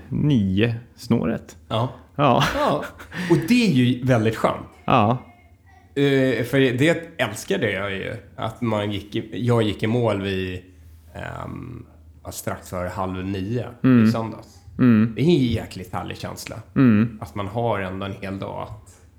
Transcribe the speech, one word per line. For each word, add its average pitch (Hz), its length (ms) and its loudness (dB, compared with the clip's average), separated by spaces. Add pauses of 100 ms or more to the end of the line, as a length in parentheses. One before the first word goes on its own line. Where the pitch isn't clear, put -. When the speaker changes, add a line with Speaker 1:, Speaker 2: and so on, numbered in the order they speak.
Speaker 1:
nio 117 680 2 (220)
snåret. - 600 -2 (120)
Speaker 2:
Ja. 113 200 0 (280)
Speaker 1:
Ja. 139 260 4 (160)
Speaker 2:
Ja. 190 260 0 (460)
Och 165 60 6 (120)
det 240 180 4
är 185 60 4
ju 123 320 2
väldigt 113 320 2
skönt. - 300 -2 (180)
Speaker 1:
Ja. 113 260 4 (840)
Speaker 2:
Eh, 131 480 2
för 127 340 2
det 160 300 2 (100)
älskade 120 540 -2
jag 98 200 -4
ju, 92 200 -6 (240)
att 110 240 -8
man 107 320 -2
gick 101 240 -8
i, - 120 -4 (180)
jag 117 160 4
gick 107 200 -2
i 110 40 0
mål 110 360 0
vid, 92 360 -4 (560)
ehm, - 720 -12 (400)
ja, 87 80 -14
strax - 380 -10
före 90 180 -6
halv 92 360 -6
nio 101 400 -4 (200)
Speaker 1:
Mm. 123 200 6
Speaker 2:
i 110 80 6
söndags. 113 440 -8 (220)
Speaker 1:
Mm. 113 380 4
Speaker 2:
Det 110 60 -4
är - 20 2
en 175 100 6
jäkligt 107 600 -2
härlig 92 240 -8
känsla. - 380 -10 (200)
Speaker 1:
Mm. 117 460 4
Speaker 2:
Att - 120 -14
man 101 120 -6
har 110 340 -2
ändå 95 260 -6
en 98 140 -8
hel 98 180 -8
dag 98 240 -10
att - 280 -16 (280)